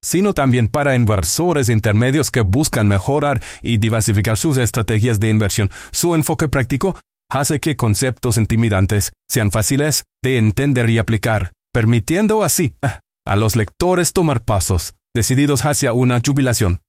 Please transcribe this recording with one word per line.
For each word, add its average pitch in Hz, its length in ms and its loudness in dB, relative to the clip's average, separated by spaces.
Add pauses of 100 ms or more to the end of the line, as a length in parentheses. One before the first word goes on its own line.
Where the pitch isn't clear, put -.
sino 196 300 0
también 123 360 2
para 143 260 0
inversores 123 720 0
intermedios 117 640 0
que 127 100 -2
buscan 107 480 0
mejorar 135 540 0 (200)
y 117 160 0
diversificar 110 580 0
sus 151 200 0
estrategias 113 640 0
de 110 80 0
inversión. 107 420 0 (200)
Su 170 240 0
enfoque 156 340 0
práctico 139 500 -2 (320)
hace 139 300 -2
que 151 160 -2
conceptos 120 600 0
intimidantes 107 760 0 (160)
sean 107 220 0
fáciles 139 540 0 (180)
de 131 160 0
entender 120 520 2
y 113 80 2
aplicar, 110 540 -2 (200)
permitiendo 156 680 2
así, 165 400 0
ah, 117 180 -4 (260)
a 98 100 0
los 107 200 0
lectores 175 560 0
tomar 151 300 0
pasos 98 520 -2 (200)
decididos 131 500 2
hacia 143 280 0
una 123 320 2
jubilación 123 640 0